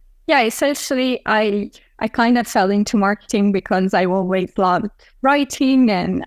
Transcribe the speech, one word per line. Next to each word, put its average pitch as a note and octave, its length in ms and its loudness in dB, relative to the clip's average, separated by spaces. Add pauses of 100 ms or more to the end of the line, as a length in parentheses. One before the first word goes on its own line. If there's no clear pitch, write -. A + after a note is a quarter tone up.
(280)
yeah, C#4+ 140 4
essentially, B3+ 840 -2
I, G#3 460 -2 (260)
I A3 100 -4
kinda A#3+ 360 2
fell G3 260 0
into G#3 280 0
marketing G3+ 540 0
because F#3+ 440 -2
I F#3 100 2
always F#3 540 -2
loved F#3 300 0 (340)
writing C4+ 680 2
and F3+ 380 -2